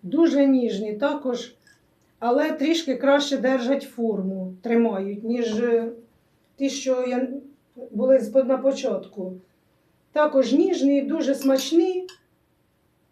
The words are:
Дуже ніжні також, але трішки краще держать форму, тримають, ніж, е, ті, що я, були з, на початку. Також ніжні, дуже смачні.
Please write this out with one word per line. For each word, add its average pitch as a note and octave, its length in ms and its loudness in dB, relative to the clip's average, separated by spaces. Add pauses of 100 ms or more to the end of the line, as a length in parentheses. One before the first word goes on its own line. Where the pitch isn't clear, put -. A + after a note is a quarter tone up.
Дуже C#4 420 4
ніжні A3 480 0
також, C#4 600 -4 (640)
але C#4 320 0
трішки C#4+ 440 -2
краще C#4 420 2
держать B3+ 460 0
форму, F#3+ 760 -6
тримають, G#3 640 -2
ніж, A3+ 360 -2
е, A#3 320 0 (640)
ті, C#4 140 -2
що B3+ 380 -2
я, B3+ 200 -2 (640)
були C4 280 4
з, C4 240 2
на B3+ 140 0
початку. G3 760 -4 (760)
Також C#4 420 2
ніжні, C#4+ 480 4
дуже C#4 340 -2
смачні. F4 720 0 (1040)